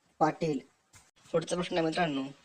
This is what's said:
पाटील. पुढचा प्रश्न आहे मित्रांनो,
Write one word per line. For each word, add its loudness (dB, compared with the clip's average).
पाटील. 2
पुढचा 0
प्रश्न -2
आहे 2
मित्रांनो, 0